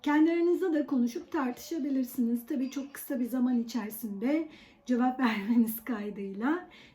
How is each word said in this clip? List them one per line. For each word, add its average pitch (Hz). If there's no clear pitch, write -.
Kendi 311
aranızda 339
da 302
konuşup 240
tartışabilirsiniz. 262
Tabii 269
çok 277
kısa 269
bir 240
zaman 247
içerisinde 226
cevap 254
<laughs> -
vermeniz 220
kaydıyla. 208